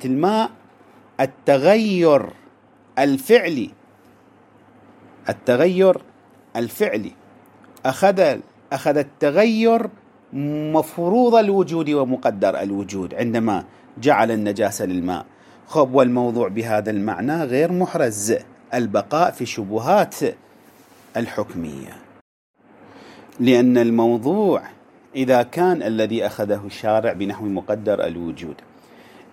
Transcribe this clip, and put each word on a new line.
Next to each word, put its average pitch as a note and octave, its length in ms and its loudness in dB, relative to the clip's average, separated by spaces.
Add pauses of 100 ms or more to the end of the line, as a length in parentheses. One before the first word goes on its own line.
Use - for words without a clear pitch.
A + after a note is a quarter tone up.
الماء F#3 460 0 (680)
التغير D3+ 1080 2 (720)
الفعلي، C#3+ 720 2 (1600)
التغير F3 680 2 (600)
الفعلي، A2+ 560 -4 (760)
أخذ، E3+ 520 2 (340)
أخذ C#3+ 240 0
التغير A3 880 2 (840)
مفروض F#3 600 2
الوجود F3 560 2
ومقدر B2 680 0
الوجود G2 540 -6
عندما A2+ 500 -2 (340)
جعل A2+ 320 4
النجاسة G#2 560 -2
للماء. F2+ 400 -4 (400)
خب، C3 280 0
والموضوع B2 540 2
بهذا A2 420 -2
المعنى G#2+ 540 -4
غير C#3 280 0
محرز، A#2+ 600 -2 (400)
البقاء B2 560 0
في - 120 -10
الشبهات A#2 720 -2 (1000)
الحكمية، E2+ 800 -8 (1400)
لأن B2 380 6
الموضوع A#2 840 2 (540)
إذا B2+ 260 2
كان E3+ 400 -2
الذي A2 440 -2
أخذه G2+ 400 -4
الشارع A2 460 -2
بنحو G2+ 320 -6
مقدر G#2 600 -2
الوجود، E2 480 -10 (800)